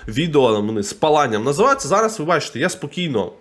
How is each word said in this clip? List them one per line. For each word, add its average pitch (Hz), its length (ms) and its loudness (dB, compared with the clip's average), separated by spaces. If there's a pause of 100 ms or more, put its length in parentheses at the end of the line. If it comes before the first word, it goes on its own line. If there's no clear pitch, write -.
відео, 123 540 2
вони 104 220 -2
з - 100 -10
паланням 143 500 2
називаються. 180 440 2
Зараз 220 320 0
ви 151 60 -6
бачите, 156 340 -2
я 170 100 0
спокійно 143 720 -4